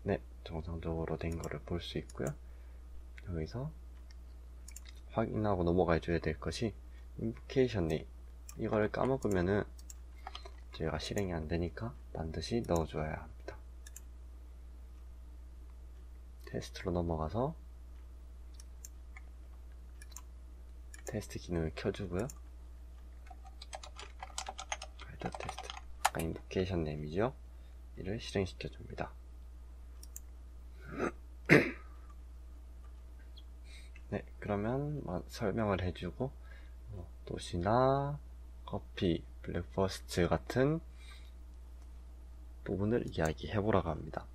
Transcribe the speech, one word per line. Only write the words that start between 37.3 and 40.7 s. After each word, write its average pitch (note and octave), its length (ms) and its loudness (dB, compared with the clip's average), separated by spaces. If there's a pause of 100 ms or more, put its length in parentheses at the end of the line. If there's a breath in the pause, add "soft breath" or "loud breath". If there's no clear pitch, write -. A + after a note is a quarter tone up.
커피, - 560 4 (200)
블랙퍼스트 F2 840 4
같은 C3 540 6 (1800 loud breath)